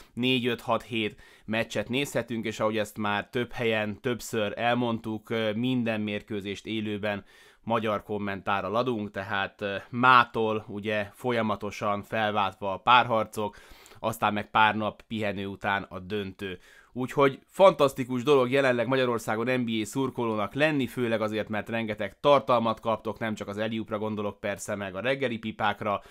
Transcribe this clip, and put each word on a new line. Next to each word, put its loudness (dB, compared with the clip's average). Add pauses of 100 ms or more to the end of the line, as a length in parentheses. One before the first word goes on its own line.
(140)
négy, 2
öt, -2
hat, 0
hét -4 (240)
meccset -2
nézhetünk, -2
és -4
ahogy 2
ezt -4
már -2
több -4
helyen, -2
többször -2
elmondtuk, -2
ö, 0
minden 0
mérkőzést -6
élőben -4 (380)
magyar 0
kommentárral -2
adunk, 0
tehát, -6
ö, -4 (140)
mától 4
ugye -4
folyamatosan -2
felváltva -2
a -4
párharcok, 2 (420)
aztán 0
meg -4
pár 6
nap -4
pihenő -4
után -2
a -12
döntő. -8 (380)
Úgyhogy 2
fantasztikus 4
dolog 6
jelenleg 4
Magyarországon 0
N 0
B -4 (120)
A -4
szurkolónak -2
lenni, 2
főleg -2
azért, -2
mert -6
rengeteg -4
tartalmat 4
kaptok, -2
nem -4
csak -8
az -8
Eliupra -4
gondolok -4
persze, -4
meg -8
a -4
reggeli -2
pipákra, -2